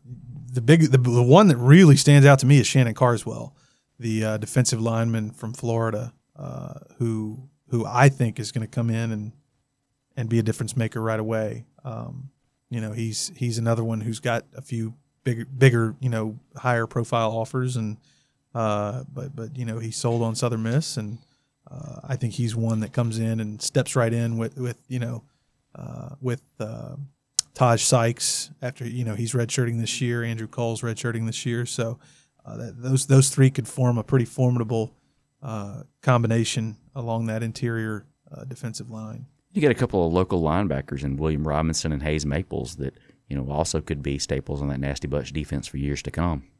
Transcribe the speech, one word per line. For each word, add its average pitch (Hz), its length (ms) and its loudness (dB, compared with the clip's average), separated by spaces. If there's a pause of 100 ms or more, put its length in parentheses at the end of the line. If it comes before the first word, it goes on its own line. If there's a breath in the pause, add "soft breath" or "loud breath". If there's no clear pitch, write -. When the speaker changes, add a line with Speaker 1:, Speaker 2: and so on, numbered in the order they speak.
(520)
Speaker 1:
the 127 100 -2
big, 151 300 8
the, 135 60 8
the 120 260 4
one 170 240 10
that 135 100 6
really 143 380 12
stands 139 300 8
out 139 140 10
to 127 60 0
me 139 140 8
is 110 80 4
Shannon 123 260 4
Carswell, 113 640 0 (420)
the, 110 280 -2
uh, 107 120 -2
defensive 113 440 0
lineman 113 500 -2
from 117 220 -12
Florida, 113 600 -4 (220)
uh, - 380 -12 (240)
who, 113 520 -4 (200)
who 113 160 -2
I 120 240 6
think 120 280 -4
is 113 140 -10
gonna 110 160 -6
come 117 220 -4
in 113 220 -2
and, 107 200 -8 (840)
and 117 100 -4
be 117 120 2
a 113 40 2
difference 110 320 -4
maker 113 260 -4
right 110 180 -2
away. 110 460 -4 (200)
Um, 127 460 -12 (380)
you 120 120 -6
know, 110 100 -6
he's, 110 460 -6
he's 120 200 -4
another 117 260 0
one 113 180 -4
who's 113 180 -6
got 117 240 -4 (120)
a 135 60 -16
few 113 320 -8 (320)
bigger, 117 200 -4
bigger, 120 540 4
you 131 80 -4
know, 110 320 -4 (160)
higher 117 320 -2
profile 113 440 -2
offers, 123 440 -4
and, 107 220 -4 (580)
uh, 107 480 -2 (100)
but, 139 220 -12
but, 113 220 -12
you 123 80 -6
know, 113 120 -6
he 113 140 -8
sold 117 300 -2
on 113 140 -2
Southern 117 280 -2
Miss, 123 320 -2
and, 107 220 -8 (520)
uh, - 360 -14
I 131 100 -4
think 117 200 -4
he's 113 200 -2
one 113 240 0
that 107 140 -6
comes 113 260 -2
in 113 220 -2
and 107 200 -8
steps - 320 -2
right 117 200 2
in 117 240 -2
with, 113 180 -6
with, 123 220 -6 (100)
you 127 120 -6
know, 117 260 -8 (500)
uh, - 460 -14
with, 123 200 -4 (200)
uh, 113 340 -10 (580)
Taj 120 280 4
Sykes - 680 0 (100)
after, 123 260 -10
you 120 160 -6
know, 110 120 -4
he's 113 180 -4
redshirting 117 480 -2
this - 180 -4
year, 120 240 -2
Andrew 113 240 -6
Cole's 117 340 -4
redshirting 117 440 -4
this 113 200 -6
year, 120 200 -4
so, 117 340 -6 (460 soft breath)
uh, 110 100 -16
that, 117 260 -14
those, 131 260 0
those 135 220 6
three 135 200 4
could 131 180 -6
form 123 300 0
a 107 80 -4
pretty 127 180 2
formidable, 117 720 -2 (480)
uh, 104 400 -10 (180)
combination 117 760 0 (180)
along 117 300 -4
that 110 180 -4
interior, 113 600 -4 (260)
uh, - 140 -16
defensive 117 440 -12
line. 110 360 -14 (260)
Speaker 2:
You - 80 -2
get 147 120 6
a 113 40 4
couple 98 320 2
of 82 60 0
local 92 280 2
linebackers 76 640 -2
in 69 140 -4
William 76 280 0
Robinson 78 460 0
and 71 120 -4
Hayes 76 220 -2
Maples 69 520 -6
that, 67 160 -8 (340 soft breath)
you 71 80 -8
know, 67 160 -6
also 78 300 -2
could 73 200 -8
be 69 180 -4
staples 69 420 -6
on 71 80 -4
that 69 100 -6
Nasty 71 280 -6
Butch 67 260 -6
defense 76 340 -6
for - 100 -12
years 69 260 -4
to 71 80 -10
come. 82 320 -4 (160)